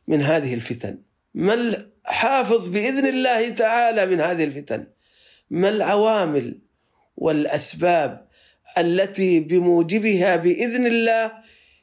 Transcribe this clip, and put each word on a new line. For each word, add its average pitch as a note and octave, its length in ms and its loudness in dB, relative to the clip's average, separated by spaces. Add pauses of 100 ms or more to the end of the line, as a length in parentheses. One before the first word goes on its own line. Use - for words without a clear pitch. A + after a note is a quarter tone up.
من D3 140 2
هذه C#3+ 320 0
الفتن؟ - 480 -10 (320)
ما G3 200 0
الحافظ A#3 1120 -2
بإذن A#3+ 380 -2
الله B3+ 440 0
تعالى A3+ 560 0
من F#3 140 0
هذه E3 240 0
الفتن؟ C#3+ 420 -6 (640)
ما F3+ 180 0
العوامل G3+ 920 0 (560)
والأسباب D#3 1120 -2 (500)
التي F3+ 640 2
بموجبها F3 960 2
بإذن A3+ 500 0
الله A3+ 460 0 (500)